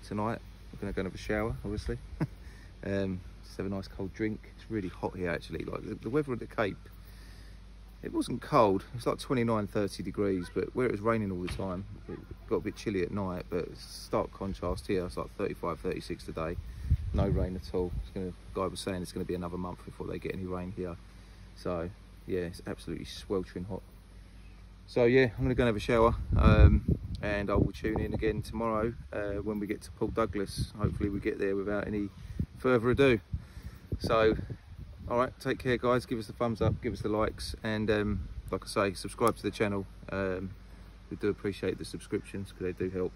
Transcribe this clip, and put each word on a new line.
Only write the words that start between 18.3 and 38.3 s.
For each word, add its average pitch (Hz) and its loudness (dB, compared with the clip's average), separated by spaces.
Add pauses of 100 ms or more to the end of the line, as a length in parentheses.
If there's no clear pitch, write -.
guy 95 0
was 90 -6
saying 92 -4
it's 85 -6
gonna 92 -4
be 90 -2
another 90 -4
month 90 -6
before - -10
they 87 -6
get - -6
any 92 -6
rain 90 -4
here. 87 -4 (640)
So 87 -2 (380)
yeah, 90 0
it's 87 -4
absolutely - -6
sweltering 92 -4
hot. 95 -6 (1040)
So 127 4
yeah, 123 8
I'm 127 0
gonna 127 4
go 123 4
and 123 6
have 110 4
a 104 -2
shower, 117 8 (220)
um, 107 10 (360)
and 101 0
I 101 4
will 101 4
tune 107 0
in 107 0
again 107 0
tomorrow, 113 0 (180)
uh, 101 -4
when 104 -2
we 104 -2
get 104 -4
to - -16
Port 104 -2
Douglas. 110 0
Hopefully 104 0
we 98 -2
get 107 -2
there 98 2
without 101 -2
any 104 -2 (500)
further 127 4
ado. 123 8 (800)
So, 110 6 (760)
all 120 2
right, 127 2
take 131 0
care, 127 2
guys. 123 4
Give 113 -2
us 107 -6
the - -10
thumbs 117 0
up, 110 4
give 113 0
us - -6
the 107 0
likes, - 0
and, 107 2
um, 104 4 (240)